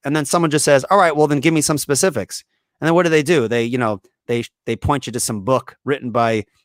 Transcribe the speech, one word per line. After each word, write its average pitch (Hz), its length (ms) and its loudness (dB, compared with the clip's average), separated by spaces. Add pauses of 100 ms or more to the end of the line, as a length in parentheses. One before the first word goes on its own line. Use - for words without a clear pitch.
and 139 120 -2
then 151 100 -2
someone 170 260 0
just 147 140 0
says, 139 260 4
"All 196 60 6
right, 170 180 4
well, 151 120 2
then 143 120 0
give 160 140 0
me 156 80 2
some 151 160 -2
specifics." 139 680 -2 (360)
And 143 80 -4
then 165 80 2
what 180 80 4
do 170 60 0
they 156 140 2
do? 135 240 2
They, 117 160 0
you 120 140 -2
know, 107 240 -2 (260)
they, 120 160 -2 (220)
they 117 100 -4
point 143 300 -2
you 117 80 -8
to 120 60 -6
some 110 220 -6
book 120 420 -2
written 131 280 -4
by 113 340 0 (200)